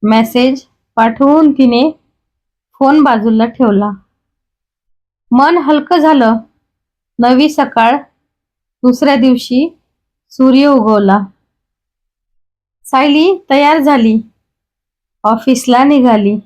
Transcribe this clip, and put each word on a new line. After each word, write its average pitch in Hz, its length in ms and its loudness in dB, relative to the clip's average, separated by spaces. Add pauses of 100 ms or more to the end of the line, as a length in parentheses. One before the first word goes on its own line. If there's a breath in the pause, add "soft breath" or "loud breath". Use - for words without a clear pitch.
मेसेज 226 600 -2 (300)
पाठवून 277 560 2
तिने 262 400 0 (880)
फोन 285 240 0
बाजूला 226 420 -2
ठेवला. 208 460 -2 (1400)
मन 285 260 2
हलकं 302 400 -2
झालं. 277 400 0 (840)
नवी 254 300 2
सकाळ. 269 480 -2 (840)
दुसऱ्या 254 320 0
दिवशी 254 600 -2 (520)
सूर्य 262 360 2
उगवला. 208 540 0 (1700)
सायली 302 520 0 (120)
तयार 285 280 0
झाली, 240 440 0 (1000)
ऑफिसला 247 600 0
निघाली. 233 640 0